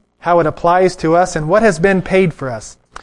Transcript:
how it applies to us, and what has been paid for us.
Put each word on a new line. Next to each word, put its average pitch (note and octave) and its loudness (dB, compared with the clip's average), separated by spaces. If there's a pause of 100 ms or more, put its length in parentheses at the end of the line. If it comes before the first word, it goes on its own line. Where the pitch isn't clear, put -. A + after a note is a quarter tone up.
(200)
how F3 0
it D#3+ 2
applies F3+ 0
to D#3+ 0
us, F3+ 0
and D#3 -6
what G#3 2
has G3 2
been F#3+ 2
paid F#3 0
for C3+ -10
us. A2+ -12 (260)